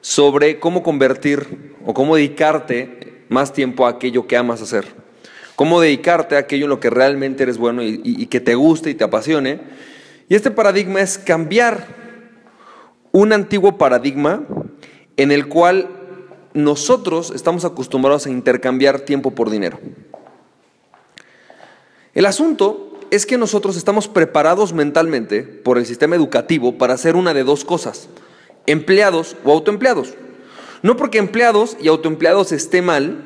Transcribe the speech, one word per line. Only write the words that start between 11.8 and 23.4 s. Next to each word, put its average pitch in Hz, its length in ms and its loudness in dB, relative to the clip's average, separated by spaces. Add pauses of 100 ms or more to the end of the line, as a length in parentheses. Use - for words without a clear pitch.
un 214 220 4
antiguo 202 460 2
paradigma 143 640 0 (760)
en 139 140 2
el 143 160 0
cual 180 420 2 (640)
nosotros 160 800 0
estamos 170 320 -2
acostumbrados 139 600 0
a - 20 -8
intercambiar 131 680 0
tiempo 135 320 -4
por 117 180 -2
dinero. 98 300 -4 (2250)
El 190 140 2
asunto 214 720 -2 (100)
es 208 160 0
que 247 140 -2
nosotros 202 360 -2